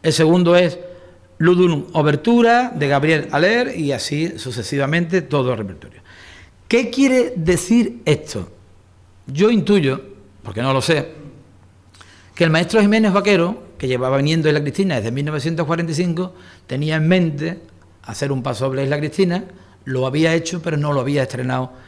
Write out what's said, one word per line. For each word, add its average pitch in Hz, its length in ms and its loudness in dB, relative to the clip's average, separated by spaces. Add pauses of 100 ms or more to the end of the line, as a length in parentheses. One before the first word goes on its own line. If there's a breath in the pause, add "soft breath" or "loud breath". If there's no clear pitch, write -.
El 160 100 0
segundo 170 440 4
es 175 220 2 (600 loud breath)
Ludum 175 540 4
Obertura, 233 800 2
de 143 140 -2
Gabriel 147 420 2
Aller, 208 480 0
y 143 140 -2
así 147 460 -4
sucesivamente 143 840 -2
todo 131 300 -2
el 110 60 -4
repertorio". 95 440 -12 (680 loud breath)
¿Qué 233 220 2
quiere 254 460 2
decir 180 680 0
esto? 120 480 -4 (720)
Yo 175 240 2
intuyo, 156 520 2 (400)
porque 107 200 -8
no 135 100 0
lo 135 100 0
sé, - 380 -2 (1120 loud breath)
que 170 100 0
el 160 60 2
maestro 175 300 2
Jiménez 208 320 4
Vaquero, 190 640 0
que 139 100 -8
llevaba 127 300 0
viniendo 156 320 2
a - 20 4
Isla 147 120 0
Cristina 160 340 -2
desde 110 160 -2
mil 143 140 -4
novecientos 156 400 -4
cuarenta 165 260 -2
y - 20 -4
cinco, 175 400 -2 (320 loud breath)
tenía 151 300 -4
en 156 100 0
mente 165 540 0 (420)
hacer 139 300 -6
un 131 100 -4
paso 127 220 -4
doble 135 180 -2
Isla 143 160 -2
Cristina, 175 460 -2 (400 loud breath)
lo 131 220 -4
había 156 280 0
hecho, 165 280 -4
pero 156 140 -4
no 147 160 -2
lo 139 80 0
había 139 220 -2
estrenado 127 500 -6 (160 loud breath)